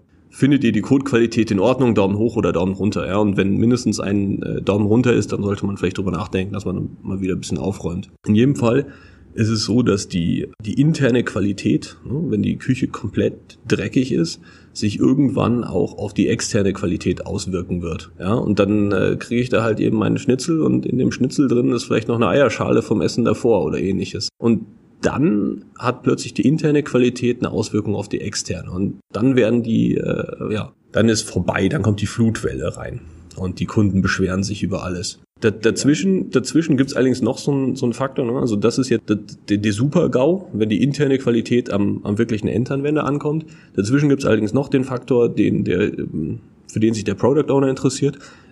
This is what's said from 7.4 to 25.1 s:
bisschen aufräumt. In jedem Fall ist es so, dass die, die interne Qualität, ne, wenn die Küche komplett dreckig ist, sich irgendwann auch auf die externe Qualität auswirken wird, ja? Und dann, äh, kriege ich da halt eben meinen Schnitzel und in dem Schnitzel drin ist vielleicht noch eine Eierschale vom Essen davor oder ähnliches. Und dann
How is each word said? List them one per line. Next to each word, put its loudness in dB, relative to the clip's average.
bisschen -6
aufräumt. -6
In 4
jedem 4
Fall 0
ist 0
es 0
so, 2
dass 2
die, -2
die -6
interne 2
Qualität, -2
ne, -4
wenn 0
die 0
Küche -2
komplett -4
dreckig -2
ist, -2
sich -2
irgendwann 2
auch -2
auf -8
die 2
externe 0
Qualität -2
auswirken -4
wird, -8
ja? -2
Und 2
dann, 2
äh, 2
kriege -2
ich -4
da 2
halt 0
eben 2
meinen 0
Schnitzel 0
und 0
in -2
dem 2
Schnitzel 0
drin 2
ist 0
vielleicht -2
noch 0
eine 2
Eierschale 2
vom 0
Essen 0
davor 2
oder -2
ähnliches. -4
Und 0
dann -2